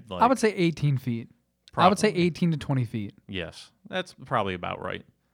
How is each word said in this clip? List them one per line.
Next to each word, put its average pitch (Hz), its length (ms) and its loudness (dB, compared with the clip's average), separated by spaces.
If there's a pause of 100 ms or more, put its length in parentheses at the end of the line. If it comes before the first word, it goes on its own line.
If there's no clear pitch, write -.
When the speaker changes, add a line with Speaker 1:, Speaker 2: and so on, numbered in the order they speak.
(100)
Speaker 1:
like, - 120 -4
Speaker 2:
I 226 40 6
would 254 140 2
say 214 140 2
eighteen 156 440 0
feet. 117 300 -6 (480)
I 175 120 6
would 202 120 4
say 214 80 4
Speaker 1:
Probably. 180 160 2
Speaker 2:
eighteen 175 260 2
to 160 80 2
twenty 131 260 0
feet. 107 300 -6 (140)
Speaker 1:
Yes, 90 420 -8 (180)
that's 185 260 -8 (120)
probably 104 280 0
about 90 280 -6
right. 92 220 -6 (280)